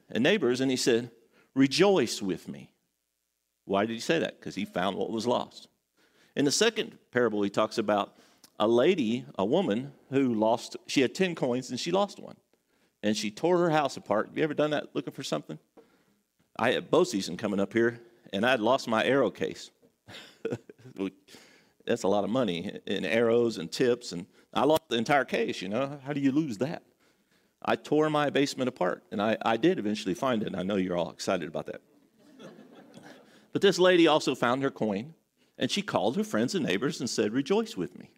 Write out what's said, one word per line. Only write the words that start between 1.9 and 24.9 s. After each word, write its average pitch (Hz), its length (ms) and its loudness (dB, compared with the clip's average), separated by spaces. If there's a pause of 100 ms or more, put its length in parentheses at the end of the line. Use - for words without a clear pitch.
with 90 240 -4
me." 69 240 -14 (920)
Why 98 220 2
did 113 80 -4
he 113 60 -8
say 160 200 0
that? - 200 -4
'Cause - 140 -12
he 196 100 -4
found 92 320 -2
what 92 140 -4
was 110 160 -4
lost. - 400 -4 (680)
In 139 80 2
the 139 80 2
second 220 440 0 (140)
parable 110 320 2
he 101 80 0
talks 110 280 0
about, 104 380 0 (420)
a 107 100 2
lady, 123 560 2 (140)
a 95 60 0
woman 135 480 0 (180)
who 131 240 2
lost, 110 420 0 (100)
she - 140 2
had 123 140 2
ten 180 200 0
coins 127 360 -4
and 123 100 -6
she 170 100 -6
lost 196 280 0
one. - 180 -18 (640)
And 107 140 0
she 107 140 -4
tore 170 280 2
her 175 120 2
house 151 260 0
apart. 101 320 -2
Have - 100 -10
you 143 60 0
ever 151 100 -2
done 151 160 0
that - 240 -4
looking - 180 -6
for 139 100 -12
something? 156 360 -6 (960)
I 120 160 2
have 80 180 -4
bow 165 140 4
season 95 320 -4
coming 101 240 -2
up 98 120 -2
here, 117 280 2 (320)
and 98 140 0
I 127 60 4
had 127 80 2
lost 123 280 2
my 110 160 2
arrow 120 260 2
case. - 400 -8 (800)
<laughs> - 20 -8 (1400)
That's 117 180 -2
a 95 40 2
lot 101 160 2
of 98 60 -4
money 101 560 -2
in 92 180 -4
arrows 113 540 2
and 82 120 -8
tips, 120 420 0
and 87 140 -8 (280)
I 110 100 0
lost 156 240 2
the - 80 -2